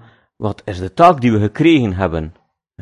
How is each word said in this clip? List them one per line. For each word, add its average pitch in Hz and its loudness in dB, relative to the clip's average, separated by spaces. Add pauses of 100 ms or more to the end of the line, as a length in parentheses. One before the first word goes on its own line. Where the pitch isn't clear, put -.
(360)
wat 104 -8
is 98 -10
de 92 -10
taak 170 4
die 120 2
we 107 2
gekregen 123 0
hebben? 82 -4 (460)